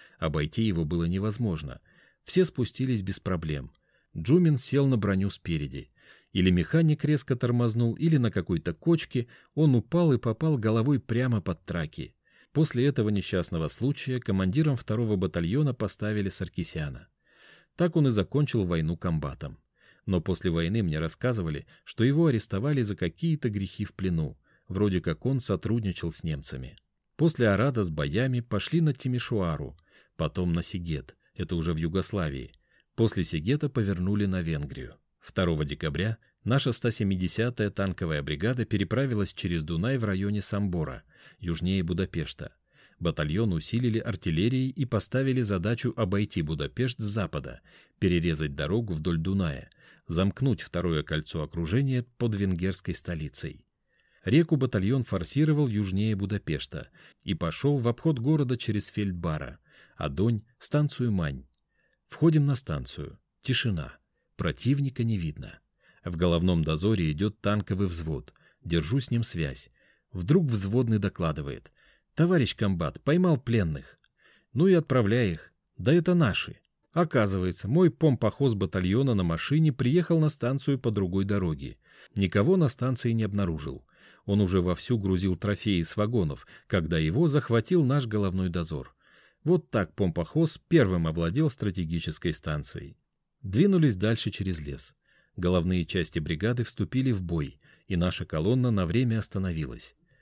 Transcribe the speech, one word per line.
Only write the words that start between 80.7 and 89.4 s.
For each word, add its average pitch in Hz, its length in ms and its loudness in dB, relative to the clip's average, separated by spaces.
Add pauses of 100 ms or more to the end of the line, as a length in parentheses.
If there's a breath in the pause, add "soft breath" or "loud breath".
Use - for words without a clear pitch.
по 120 140 -2
другой 98 340 0
дороге. 85 520 -2 (360 loud breath)
Никого 104 440 4
на 165 100 4
станции 123 440 -2
не 113 120 2
обнаружил. 90 640 -2 (380 soft breath)
Он 101 140 4
уже 95 220 4
вовсю 90 380 0
грузил 95 360 2
трофеи 101 460 0
с - 160 -4
вагонов, 104 480 0 (220 loud breath)
когда 82 320 0
его 90 280 2
захватил 143 560 2
наш 131 220 2
головной 95 440 0
дозор. 82 460 -4 (480 soft breath)